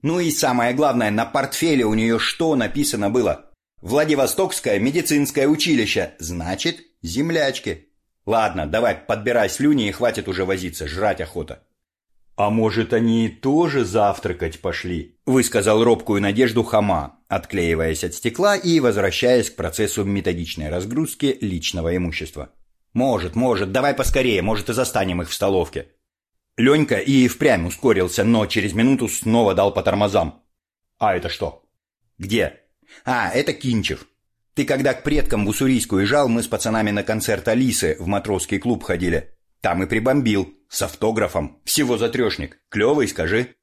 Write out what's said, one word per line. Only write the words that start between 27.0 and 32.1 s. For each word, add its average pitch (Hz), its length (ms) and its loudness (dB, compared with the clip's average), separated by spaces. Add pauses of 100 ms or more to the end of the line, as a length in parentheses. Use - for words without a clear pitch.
впрямь 113 380 2
ускорился, 95 580 0
но 107 220 4
через 98 280 -2
минуту 123 340 2
снова 110 480 2
дал 98 180 2
по 98 80 -2
тормозам. 98 640 0 (560)
«А 104 160 2
это 87 140 -4
что?» - 340 -8 (540)